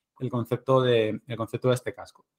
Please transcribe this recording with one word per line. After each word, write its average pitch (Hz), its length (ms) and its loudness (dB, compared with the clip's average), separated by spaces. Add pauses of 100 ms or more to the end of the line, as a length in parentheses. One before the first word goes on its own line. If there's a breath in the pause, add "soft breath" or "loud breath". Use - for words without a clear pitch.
(180)
el 127 100 -6
concepto 123 540 0
de, 110 440 2
el 117 120 -8
concepto 113 300 -4
de 123 60 4
este 117 200 -6
casco. - 320 -20 (120)